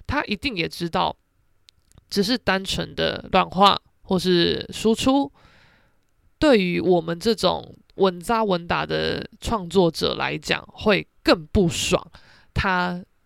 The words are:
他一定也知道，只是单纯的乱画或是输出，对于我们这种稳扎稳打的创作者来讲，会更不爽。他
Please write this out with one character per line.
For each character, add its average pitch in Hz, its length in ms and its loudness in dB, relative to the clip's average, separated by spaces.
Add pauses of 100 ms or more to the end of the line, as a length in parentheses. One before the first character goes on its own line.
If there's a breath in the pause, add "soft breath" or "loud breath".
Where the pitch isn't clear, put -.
他 285 200 -4
一 - 100 -6
定 240 220 -6
也 160 120 -4
知 170 200 -8
道， 165 260 -2 (960)
只 202 140 0
是 226 120 0
单 190 280 -2
纯 - 280 -6
的 - 380 -4
乱 - 180 2
画 185 320 2 (220)
或 190 160 -2
是 170 540 0
输 220 220 0
出， 277 360 0 (1080 soft breath)
对 285 200 6
于 180 220 0
我 180 200 4
们 170 200 -6
这 220 140 2
种 - 420 -2 (200)
稳 180 220 2
扎 226 240 -2
稳 180 240 -2
打 160 180 -2
的 156 440 -4 (120)
创 196 280 -4
作 170 220 4
者 165 240 -2
来 139 220 -4
讲， - 360 -4
会 190 340 0 (160)
更 175 260 4
不 185 200 4
爽。 - 360 -2 (500 soft breath)
他 180 500 -2 (220)